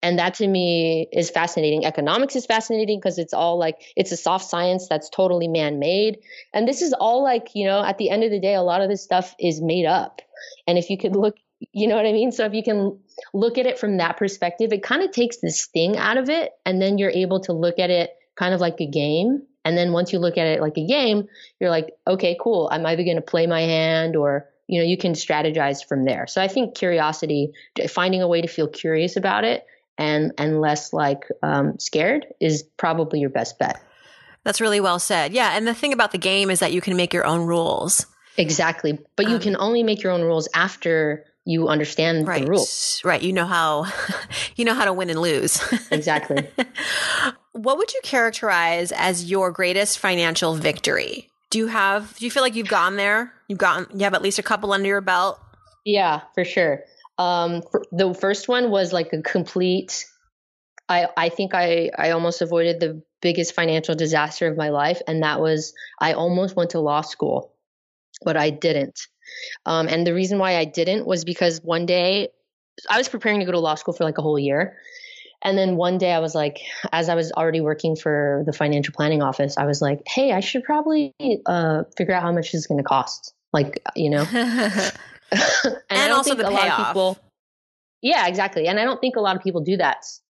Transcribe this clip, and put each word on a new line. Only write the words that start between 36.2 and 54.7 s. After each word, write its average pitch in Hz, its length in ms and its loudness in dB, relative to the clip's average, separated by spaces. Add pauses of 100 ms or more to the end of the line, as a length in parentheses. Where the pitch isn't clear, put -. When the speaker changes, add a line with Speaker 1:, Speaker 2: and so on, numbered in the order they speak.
Speaker 2:
is 180 80 2
that 170 140 2
you 175 80 0
can 185 160 -2
make 175 180 0
your 175 100 2
own 165 220 0
rules. 170 580 0 (320)
Speaker 1:
Exactly. 160 640 0 (180)
But 208 120 0
you 233 80 2
Speaker 2:
Um, 202 40 -2
Speaker 1:
can 196 160 -2
only 226 280 0
make 214 180 0
your 185 100 0
own 175 100 0
rules 160 300 0
after 160 720 0 (200)
you 165 240 0
understand 156 580 0
Speaker 2:
Right. 151 180 -2
Speaker 1:
the 147 60 0
rules. - 540 -2
Speaker 2:
Right. 170 180 2
You 185 100 0
know 175 140 0
how, 165 380 0 (360)
<laughs> - 360 -8
you 240 80 0
know 226 100 2
how 220 120 0
to 196 60 2
win 180 180 -2
and 160 100 -2
lose. 160 400 0 (180)
<laughs> - 140 -8
Speaker 1:
Exactly. 147 560 -2 (1040)
Speaker 2:
What 254 260 -2
would 440 160 -2
you 539 80 -4
characterize 180 880 0
as 175 400 -2
your 185 220 0
greatest 185 480 0
financial 170 540 0
victory? - 760 -4 (220)
Do 220 80 -2
you 226 100 0
have, 208 500 -2
do 226 60 -12
you 240 80 -4
feel 269 100 2
like 254 140 2
you've 226 100 -4
gone 190 300 2
there? 208 360 0 (160)
You've 196 120 -4
gotten, 180 260 2 (100)
you 196 80 0
have 196 100 2
at 175 80 2
least 196 180 0
a - 20 -4
couple 202 300 0